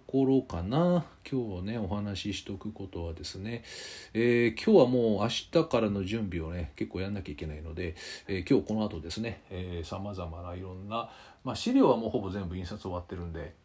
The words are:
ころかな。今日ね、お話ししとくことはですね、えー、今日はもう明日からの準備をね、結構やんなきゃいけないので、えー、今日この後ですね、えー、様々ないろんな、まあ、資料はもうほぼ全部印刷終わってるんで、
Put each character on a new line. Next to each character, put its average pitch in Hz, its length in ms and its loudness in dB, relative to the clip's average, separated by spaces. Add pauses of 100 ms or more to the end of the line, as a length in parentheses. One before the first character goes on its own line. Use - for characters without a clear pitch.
こ 135 180 4
ろ 135 160 6
か 85 220 -4
な。 165 420 2 (260)
今 110 300 -2
日 95 60 -6
ね、 117 100 -4
お 104 100 -2
話 101 460 -4
し - 60 -6
し - 60 -12
と 104 80 -8
く 104 180 -8
こ 98 200 -10
と 85 140 -6
は 82 80 -6
で 90 100 -12
す - 120 -10
ね、 113 280 -8 (500)
え 120 420 4
ー、 - 80 -8
今 220 100 6
日 151 120 12
は - 20 6
も 117 300 4
う 98 40 2
明 110 60 2
日 - 240 -6 (180)
か 113 120 4
ら 104 100 2
の 98 120 -2
準 104 280 -2
備 85 120 -4
を 80 80 -6
ね、 87 240 -6
結 - 160 -6
構 92 100 -6
や 98 80 -4
ん 104 40 -6
な 98 80 -6
き 85 80 -10
ゃ - 20 -8
い - 40 -10
け 85 100 -8
な 76 100 -6
い 78 60 -12
の 82 140 -10
で、 87 200 -6 (320)
え 95 200 -2
ー、 - 20 4
今 139 100 6
日 - 80 -4
こ 107 80 -2
の 107 120 0
後 85 140 -8
で 82 100 -10
す 107 100 -6
ね、 113 300 -8
え 90 320 -6
ー、 - 40 -14
様 98 260 -8
々 85 280 -10
な 87 140 -10
い 90 60 -10
ろ 92 120 -12
ん 95 160 -12
な、 113 220 -6 (320)
ま 120 100 -6
あ、 - 20 -8
資 247 180 -2
料 240 180 8
は 117 40 6
も 113 120 -2
う - 20 -4
ほ 117 120 0
ぼ 95 100 -4
全 95 180 -4
部 90 80 -6
印 92 80 -6
刷 104 160 -10
終 95 100 -6
わ 87 100 -4
っ - 40 -12
て 98 100 -12
る 87 120 -8
ん 82 60 -8
で、 85 200 -10 (120)